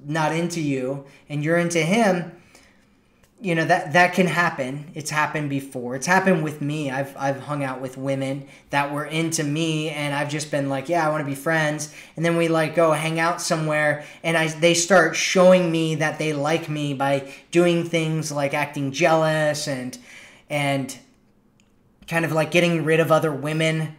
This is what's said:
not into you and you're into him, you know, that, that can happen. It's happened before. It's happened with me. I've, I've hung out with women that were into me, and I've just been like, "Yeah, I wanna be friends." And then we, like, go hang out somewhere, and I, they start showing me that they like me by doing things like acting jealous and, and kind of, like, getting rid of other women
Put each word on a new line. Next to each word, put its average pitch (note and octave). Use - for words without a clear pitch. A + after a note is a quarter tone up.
not D#3
into E3+
you C#3
and D3
you're E3
into E3+
him, F3+
you F3
know, E3
that, E3
that F3
can F3+
happen. D3
It's D3+
happened D3+
before. C3
It's C3+
happened F#3
with D3+
me. D3
I've, C3+
I've C#3
hung C#3+
out C3
with C3
women C3+
that C#3+
were D3
into D#3+
me, D#3
and D3
I've C#3+
just D3
been C#3
like, C3+
"Yeah, E3
I D3+
wanna D#3
be C#3
friends." D3+
And D#3+
then E3+
we, E3+
like, D#3+
go E3
hang D#3+
out E3+
somewhere, D3+
and E3
I, D#3+
they D#3+
start E3+
showing F3+
me D#3+
that D3+
they D#3
like D#3
me D3
by C#3
doing E3+
things D#3+
like C#3+
acting C#3+
jealous D#3
and, B2+
and C#3
kind E3
of, D3
like, D#3
getting E3+
rid D#3+
of D#3+
other D#3
women D#3